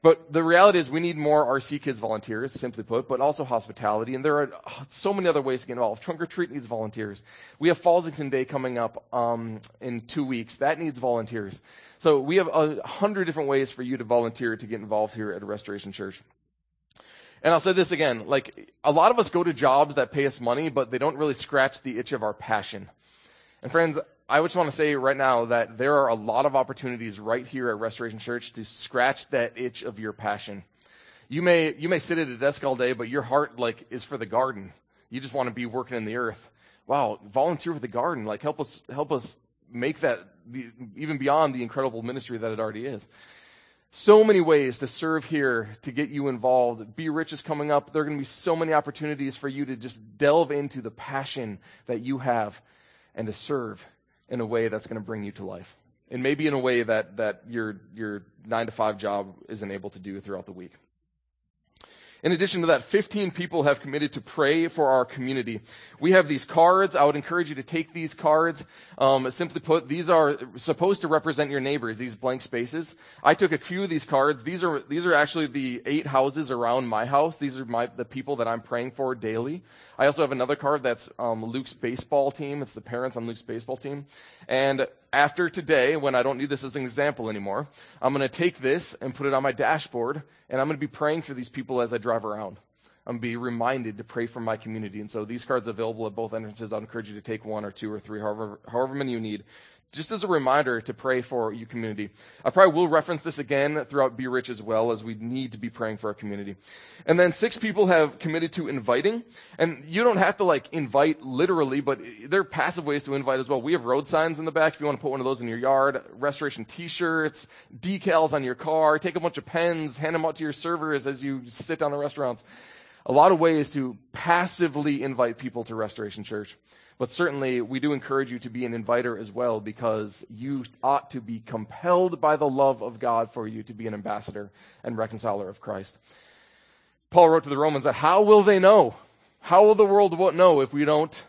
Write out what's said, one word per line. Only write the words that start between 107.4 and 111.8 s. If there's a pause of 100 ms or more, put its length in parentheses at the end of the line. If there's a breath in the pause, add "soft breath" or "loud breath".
people
have
committed
to
inviting. (340 loud breath)
And
you
don't
have
to,
like,
invite
literally,